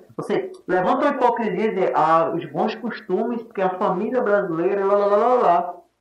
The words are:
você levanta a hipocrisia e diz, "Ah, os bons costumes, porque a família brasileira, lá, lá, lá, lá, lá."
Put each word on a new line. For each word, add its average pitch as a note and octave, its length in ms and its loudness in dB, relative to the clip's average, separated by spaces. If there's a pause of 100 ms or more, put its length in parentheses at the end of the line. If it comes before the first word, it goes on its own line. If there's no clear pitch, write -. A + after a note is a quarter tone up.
(160)
você - 340 -4 (160)
levanta C4 400 0
a C#4 60 2
hipocrisia A3+ 540 0
e G3 100 -2
diz, F#3 180 0
"Ah, D#3+ 400 2
os - 160 -6
bons G#3 240 -4
costumes, A#3 680 -4
porque - 200 -6
a F#3 80 2
família G3+ 500 -2
brasileira, G3 640 0
lá, G3+ 120 4
lá, G3+ 100 2
lá, G#3 100 4
lá, B3 180 4
lá." F3+ 400 2 (260)